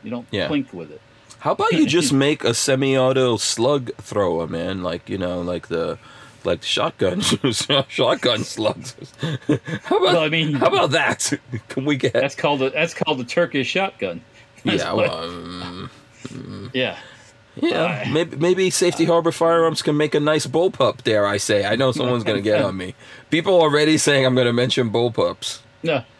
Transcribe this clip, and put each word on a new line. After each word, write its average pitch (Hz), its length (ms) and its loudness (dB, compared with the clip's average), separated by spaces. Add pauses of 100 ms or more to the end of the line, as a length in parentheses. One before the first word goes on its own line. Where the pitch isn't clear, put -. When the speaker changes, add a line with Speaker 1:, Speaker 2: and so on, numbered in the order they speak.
Speaker 1:
You 107 60 -12
don't 120 200 -10
Speaker 2:
Yeah. 95 160 -2
Speaker 1:
plink - 260 -2
with 80 200 -14
it. - 80 -20 (400)
Speaker 2:
How 220 120 0
about 440 200 0
you 311 140 4
just 147 260 2
Speaker 1:
<laughs> 135 160 4
Speaker 2:
make 151 160 -2
a 117 100 2
semi-auto 131 840 2
slug 139 600 0
thrower, 87 500 -2
man? 90 380 -6
Like, 87 240 -6
you 98 100 -6
know, 90 240 -4
like 87 260 -6
the, 82 300 -4 (460)
like 85 180 -2
shotgun, 104 580 -2
<laughs> - 680 0
shotgun 123 560 0
slugs. - 500 -4 (180)
<laughs> - 80 -20
How 160 760 -4
about, 440 40 2
Speaker 1:
Well, 359 200 4
I 311 80 0
mean, 156 260 0
Speaker 2:
how - 140 0
about 359 240 2
that? - 400 0 (200)
<laughs> 107 160 -10
Can 135 160 -6
we 147 120 0
get 131 160 0
Speaker 1:
that's 131 240 0
called 143 260 0
a, 131 80 0
that's 160 240 -2
called 147 260 -2
a 120 40 -6
Turkish 131 420 0
shotgun. 104 540 -4 (220)
<laughs> - 220 -20
That's - 180 0
Speaker 2:
Yeah, - 120 -4
Speaker 1:
what - 160 2
Speaker 2:
well, 82 140 -6
um, 87 680 -10 (380)
mm. 98 440 -14
Speaker 1:
Yeah. 123 240 -2 (640)
Speaker 2:
Yeah, 170 460 -2
Speaker 1:
Uh, - 40 -4
Speaker 2:
maybe, 160 280 -2
maybe 180 320 2
Safety 170 340 2
Harbor 165 260 4
Firearms 165 520 2
can 151 140 0
make 151 180 0
a 151 60 4
nice 151 260 0
bullpup, 139 580 0
dare 104 220 2
I 101 100 0
say. 101 300 2
I 110 100 0
know 131 160 2
someone's 123 320 0
gonna 104 160 0
get 104 220 2
on 95 140 -2
me. 92 180 -8 (180)
Speaker 1:
<laughs> - 180 -18
Speaker 2:
People 170 300 4
already 151 380 4
saying 139 280 4
I'm 127 80 4
gonna 120 200 4
mention 120 360 2
bullpups. 113 680 -2 (240)
Speaker 1:
Yeah. 240 220 -2 (160)